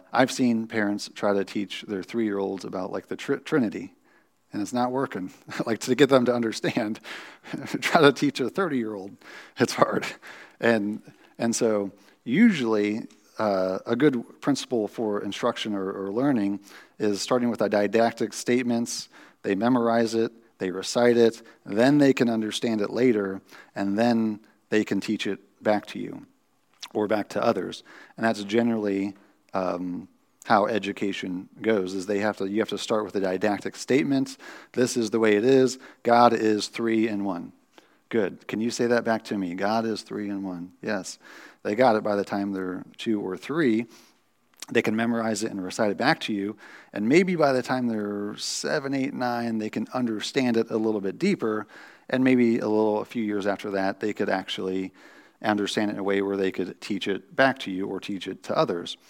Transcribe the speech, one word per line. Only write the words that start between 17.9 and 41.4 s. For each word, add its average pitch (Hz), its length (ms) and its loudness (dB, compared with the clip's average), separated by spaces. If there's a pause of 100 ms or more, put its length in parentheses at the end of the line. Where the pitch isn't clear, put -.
statements. 120 760 -2 (340)
They 101 120 -2
memorize 117 600 2
it, 113 180 0 (260)
they 95 140 -2
recite 120 440 2
it, 117 260 4 (220)
then 123 340 4
they 139 140 8
can 127 160 2
understand 110 520 -2
it 101 100 -2
later, 107 500 2 (360)
and 98 200 -2
then 113 440 2 (300)
they 107 140 4
can 101 160 -2
teach 107 260 -2
it 98 120 -4 (240)
back 104 240 2
to - 140 -10
you 95 260 -10 (680)
or 107 120 0
back 101 220 -2
to - 160 -4
others. 98 400 -4 (320)
And 113 100 -4
that's 107 160 -2
generally, 104 720 0 (400)
um, 90 540 -4 (380)
how 107 200 4
education 98 840 -4 (140)
goes, 98 320 0
is 95 120 -6
they 101 140 0
have 104 180 0
to, 98 100 -4
you 101 120 0
have 104 100 -2
to 104 80 -4
start 110 260 -2
with 92 100 -10
a 101 60 -2
didactic 95 560 -2
statement. 135 600 0 (360)
"This 120 240 0
is 113 140 0
the 113 100 0
way 107 160 6
it 104 80 2
is. 131 340 6 (240)
God 120 300 8
is 107 340 2
three 113 400 0
in 104 160 -4
one." 92 300 -6 (560)
Good. 101 400 -2
Can 104 120 -4
you 117 100 -2
say 120 180 0
that 117 160 2
back 113 200 0
to 110 140 -6
me? 90 160 -4
"God 104 300 0
is 110 180 -4
three 104 260 -8
in 101 140 -6
one." 90 300 -8 (100)
Yes. 107 380 -6 (420)